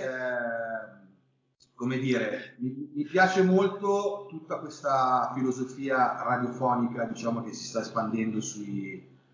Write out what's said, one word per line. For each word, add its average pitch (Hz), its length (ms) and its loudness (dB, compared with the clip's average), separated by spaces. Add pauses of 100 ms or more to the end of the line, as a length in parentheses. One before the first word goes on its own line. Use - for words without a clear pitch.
ehm, 117 1080 -6 (680)
come 127 240 -2
dire, 120 600 -2
mi, 131 360 -6
mi 147 100 -2
piace 185 380 4
molto 196 840 4
tutta 160 300 -8
questa 131 760 2
filosofia 127 880 0
radiofonica, 120 840 0
diciamo, 113 380 -4
che 107 100 -10
si - 140 -12
sta 113 140 -4
espandendo 110 600 -2
sui, 98 680 -8 (280)